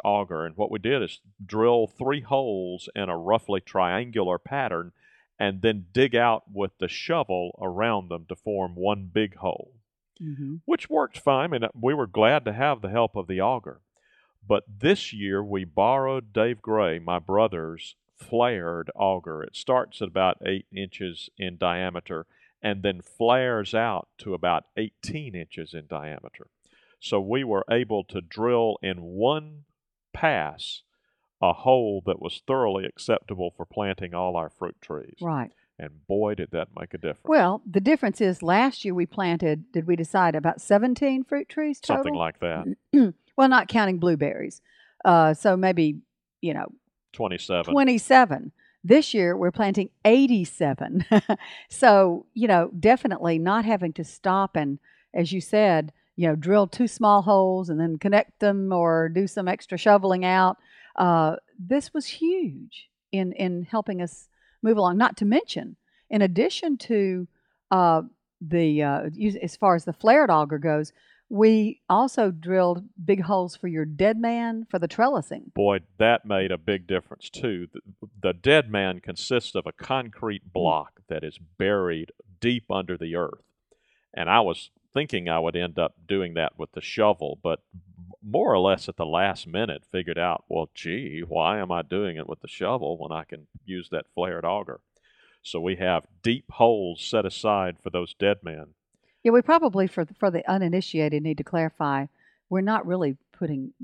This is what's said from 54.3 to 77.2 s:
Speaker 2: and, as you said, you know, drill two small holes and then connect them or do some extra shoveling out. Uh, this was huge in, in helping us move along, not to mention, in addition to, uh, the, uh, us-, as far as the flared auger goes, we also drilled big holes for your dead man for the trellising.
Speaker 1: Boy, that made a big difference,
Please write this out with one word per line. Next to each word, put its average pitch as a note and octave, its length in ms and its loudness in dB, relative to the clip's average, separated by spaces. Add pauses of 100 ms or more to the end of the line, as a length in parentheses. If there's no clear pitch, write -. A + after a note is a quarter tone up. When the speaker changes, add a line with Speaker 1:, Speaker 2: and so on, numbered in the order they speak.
Speaker 2:
and, C#3+ 240 -2 (340)
as E3+ 200 -2
you F#3+ 80 -2
said, E3+ 520 2 (220)
you E3+ 140 2
know, D#3 80 2
drill F#3+ 320 2
two - 180 0
small G#3 360 4
holes F#3 460 4
and D#3 120 -2
then E3 180 -2
connect G3+ 400 0
them G3 340 0
or E3 360 2
do F3+ 180 0
some F#3 220 -4
extra - 300 -6
shoveling F#3+ 460 4
out. F#3 320 4 (380)
Uh, E3 400 4 (240)
this A3+ 340 -2
was D4+ 140 -6
huge D#4+ 840 -4 (220)
in, F#3+ 220 -2
in F3+ 320 -4
helping G#3 360 -4
us - 280 -10 (340)
move A3 140 4
along, F3+ 200 4
not G#3+ 200 2
to - 80 -2
mention, - 500 0 (340)
in G#3+ 140 2
addition B3+ 560 0
to, F#3+ 480 -2 (460)
uh, E3+ 300 6 (380)
the, D#3+ 440 2
uh, C#3+ 220 0
us-, G3+ 360 -2
as E3+ 140 -8
far F#3+ 180 4
as E3 100 -2
the F3 80 -6
flared B3 380 6
auger D3+ 280 2
goes, D3+ 340 0 (380)
we A3 580 4
also A3 420 2
drilled F3 540 0 (180)
big F#3+ 200 2
holes F3+ 340 -2
for - 100 -10
your D#3 200 -4
dead F#3+ 320 0
man A#3 520 -4
for F#3+ 80 -2
the E3+ 80 -2
trellising. A3+ 680 -2
Speaker 1:
Boy, G2+ 240 2 (200)
that A2+ 280 4
made F#2+ 260 0
a F2 60 -4
big F#2 280 -4
difference, - 440 -6